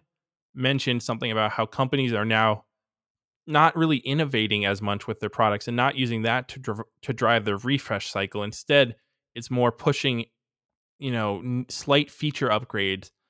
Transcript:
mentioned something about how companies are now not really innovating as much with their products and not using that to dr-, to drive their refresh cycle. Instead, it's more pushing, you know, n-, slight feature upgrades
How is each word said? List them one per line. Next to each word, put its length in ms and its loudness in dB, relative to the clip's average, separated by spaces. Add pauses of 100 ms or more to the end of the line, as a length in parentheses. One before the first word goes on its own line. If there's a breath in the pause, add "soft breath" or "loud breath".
(540)
mentioned 480 0
something 280 -4
about 220 0
how 140 -2
companies 460 0
are 120 0
now 400 2 (840)
not 280 4
really 220 4
innovating 680 0
as 180 0
much 240 -4
with 140 -6
their 100 -4
products 380 0
and 80 -2
not 180 2
using 280 -2
that 260 0
to 100 -16
dr-, 280 -6 (160)
to 100 -4
drive 320 4
their 140 0
refresh 520 -2
cycle. 320 -4
Instead, 540 2 (400)
it's 160 -12
more 180 4
pushing, 540 0 (720)
you 140 -6
know, 260 0
n-, 300 -4
slight 420 0
feature 380 -4
upgrades 640 -2 (180)